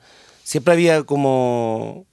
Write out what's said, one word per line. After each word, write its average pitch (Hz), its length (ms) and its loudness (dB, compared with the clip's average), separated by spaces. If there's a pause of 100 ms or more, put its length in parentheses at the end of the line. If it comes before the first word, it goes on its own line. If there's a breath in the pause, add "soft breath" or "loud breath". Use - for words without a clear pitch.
(420 soft breath)
siempre 151 320 0
había 165 300 2
como 123 1080 -2